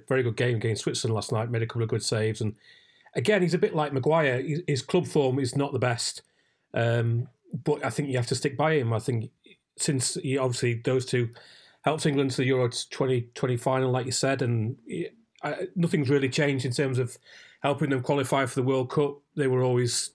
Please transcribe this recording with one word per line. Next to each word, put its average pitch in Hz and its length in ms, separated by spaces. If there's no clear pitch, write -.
very 131 160
good 113 140
game 123 200
against 107 260
Switzerland 113 320
last 104 160
night, 113 180
made 113 140
a 113 40
couple 117 160
of 110 60
good 110 140
saves. 110 380
And 107 140
again, 196 260
he's 165 120
a 170 60
bit 175 160
like 151 180
Maguire. 135 480
His, 151 260
his 131 140
club 175 260
form 135 320
is 127 160
not 143 180
the 131 60
best. 120 420
Um, 117 560
but 147 220
I 123 40
think 143 200
you 127 80
have 120 100
to 131 80
stick 127 220
by 151 160
him. 123 200
I 107 60
think 117 320
since - 380
he, 135 220
obviously 127 380
those 123 300
two 120 240
helped 151 240
England 139 260
to 123 60
the 135 80
Euro 127 240
twenty 127 440
twenty 127 220
final, 131 360
like 127 140
you 135 60
said, 135 300
and 117 340
he, 170 220
I, 151 340
nothing's 165 340
really 135 200
changed 139 360
in 131 60
terms 131 280
of 123 180
helping 143 300
them 131 100
qualify 139 440
for 127 100
the 127 120
World 131 220
Cup. 147 300
They 143 120
were 127 160
always, 123 520